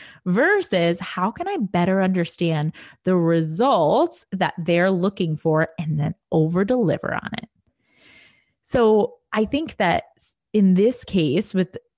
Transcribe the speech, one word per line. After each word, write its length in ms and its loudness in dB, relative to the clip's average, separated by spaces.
versus 760 0
how 320 -4
can 160 -10
I 100 -4
better 440 0
understand 720 -2
the 120 2
results 1120 2
that 280 -2
they're 340 2
looking 440 -2
for 400 0
and 220 -4
then 160 -2
over 340 0
deliver 500 -2
on 240 -8
it? 100 -14
So 520 2
I 120 0
think 340 -4
that 260 0
in 220 4
this 280 2
case 500 -2
with 240 -2